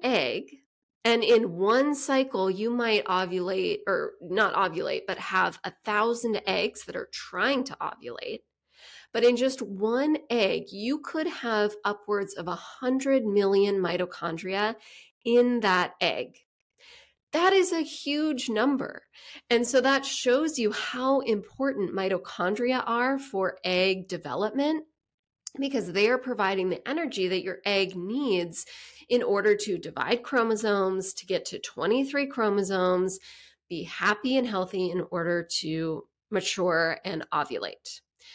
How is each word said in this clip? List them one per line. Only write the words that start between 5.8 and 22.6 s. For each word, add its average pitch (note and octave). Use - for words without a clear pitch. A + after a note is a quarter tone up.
thousand A3+
eggs F#3+
that F#3
are -
trying B3+
to -
ovulate. -
But A#3
in B3
just C4
one A3+
egg, F#3+
you A#3
could D#4
have G#3+
upwards G#3
of E3
a F3
hundred C4
million G3+
mitochondria F3+
in A#3+
that F#3
egg. C3
That F4+
is F#4
a E4
huge D4
number. A#3+
And A#3+
so B3+
that C4+
shows D4
you G#3+
how C4
important G#3
mitochondria F#3+